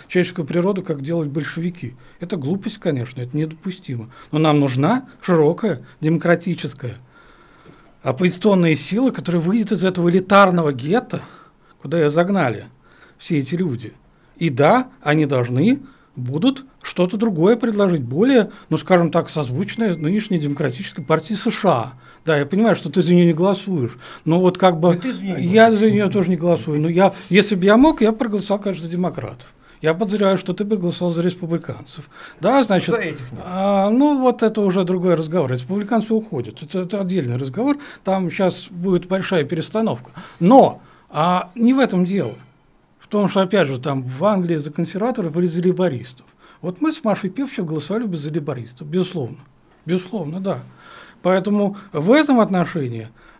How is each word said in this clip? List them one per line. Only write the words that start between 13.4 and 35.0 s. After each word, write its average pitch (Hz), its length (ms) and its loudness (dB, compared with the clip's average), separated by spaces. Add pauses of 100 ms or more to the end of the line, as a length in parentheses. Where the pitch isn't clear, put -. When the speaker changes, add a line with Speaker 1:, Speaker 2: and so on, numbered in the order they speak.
Speaker 1:
люди. 160 400 -4 (420)
И 165 140 0
да, 165 380 2 (120)
они 151 240 2
должны 135 560 0 (340)
будут 151 520 -2 (160)
что-то 180 340 -2
другое 202 400 2
предложить, 202 460 0
более, 214 480 2 (180)
ну, 156 80 0
скажем 170 340 2
так, 165 200 -2
созвучное 160 640 -4
нынешней 175 420 -2
демократической 143 640 -4
партии 160 300 0
С 208 180 -2
Ш - 200 0
А. 120 220 0 (320)
Да, 156 140 2
я 139 80 0
понимаю, 196 300 2
что - 120 -10
ты 175 140 2
за 175 120 4
неё 175 120 8
не 170 60 6
голосуешь, 180 640 -2 (260)
но 165 160 2
вот 180 180 2
как 180 200 4
бы 175 160 4
Speaker 2:
Да 175 60 -2
ты 254 120 -6
за 185 120 -10
неё 185 140 -6
не 175 80 -4
Speaker 1:
я 220 200 8
Speaker 2:
голосуешь. 220 140 4 (100)
Speaker 1:
за 202 60 2
неё 202 120 2
тоже 185 220 0
не 175 60 2
голосую. 156 440 0
Но 156 80 0
я, 180 240 4 (180)
если 202 260 4
бы 175 80 0
я 202 120 8
мог, 302 240 6
я 220 120 4
бы 220 60 -8
проголосовал, 202 440 -2
конечно, 180 240 -6
за 165 60 -10
демократов. 175 540 -6 (340)
Я 160 140 0
подозреваю, 196 440 2
что 190 140 -6
ты 175 120 -6
бы 208 120 0
голосовал 175 340 -2
за 170 120 -2
республиканцев. 170 840 -6 (320)
Да, 262 220 4
значит, 190 280 0
Speaker 2:
За 226 80 0
этих 147 340 -8
нет. 113 120 -12
Speaker 1:
а, 196 460 0
ну, 277 300 4
вот 247 240 2
это 220 160 0
уже 190 240 2
другой 180 320 2